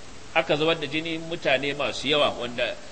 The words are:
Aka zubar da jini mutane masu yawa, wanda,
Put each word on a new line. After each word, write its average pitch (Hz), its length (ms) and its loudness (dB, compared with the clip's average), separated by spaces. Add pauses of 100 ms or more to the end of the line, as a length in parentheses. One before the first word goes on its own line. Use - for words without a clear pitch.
(360)
Aka 165 220 4
zubar 160 220 4
da 147 80 -2
jini 160 320 -2
mutane 143 560 0
masu 127 320 -2
yawa, 143 220 4 (100)
wanda, 120 360 -2 (160)